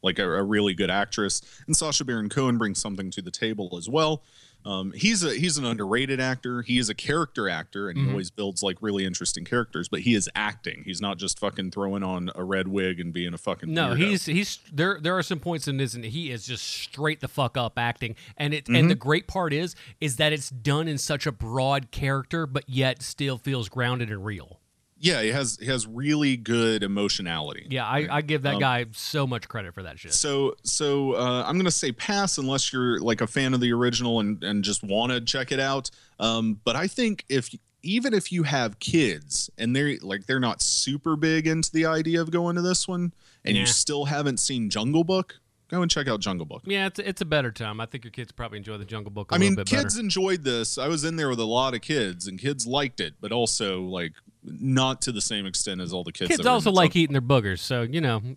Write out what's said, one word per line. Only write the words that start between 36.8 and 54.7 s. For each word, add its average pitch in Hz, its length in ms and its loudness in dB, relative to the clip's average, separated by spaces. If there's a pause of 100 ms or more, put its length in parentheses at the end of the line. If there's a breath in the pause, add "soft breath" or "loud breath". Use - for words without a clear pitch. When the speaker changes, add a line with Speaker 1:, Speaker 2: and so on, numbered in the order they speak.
Speaker 1:
think 220 420 0
if, 135 240 0 (300)
even 226 320 0
if 190 160 0
you 175 140 2
have 131 340 0
kids 98 800 0
and 117 160 0
they're, 143 280 2
like, 98 240 -4
they're 131 120 0
not 120 240 0
super 143 540 0
big 160 320 2
into 160 240 0
the 160 140 4
idea 160 340 2
of 160 100 -2
going 170 240 2
to 175 80 0
this 180 240 2
one, 175 260 -2 (320 soft breath)
and - 120 2
you 101 80 2
Speaker 2:
Nah. - 60 2
Speaker 1:
still 147 340 0
haven't 143 340 0
seen 117 320 0
Jungle 131 320 2
Book, 185 380 0 (260)
go 180 160 0
and 170 80 2
check 143 160 0
out 110 140 0
Jungle 90 260 -2
Book. 76 180 -14
Speaker 2:
Yeah, 196 220 0
it's, 190 140 -6
it's 196 200 -4
a 196 40 0
better 147 260 2
time. 107 300 -6
I 113 60 -6
think 117 180 -12
your 117 80 -14
kids 120 180 -12
probably 107 280 -10
enjoy 104 200 -10
the 101 60 -8
Jungle 104 260 -8
Book 101 220 -6
a - 20 2
Speaker 1:
I 175 40 4
Speaker 2:
little 190 120 6
Speaker 1:
mean, 190 60 4
Speaker 2:
bit 196 100 0
Speaker 1:
kids 262 300 2
Speaker 2:
better. 233 80 -4
Speaker 1:
enjoyed 190 400 0
this. 117 340 0
I 131 80 -2
was 156 160 0
in 165 140 -2
there 151 120 2
with 120 120 0
a 113 40 2
lot 123 300 2
of 113 60 -2
kids, 98 480 -2
and 95 100 -10
kids 127 300 -2
liked 135 320 0
it, 82 200 -4
but 104 120 -6
also, 107 500 0
like, 90 300 -4 (320)
not 131 580 2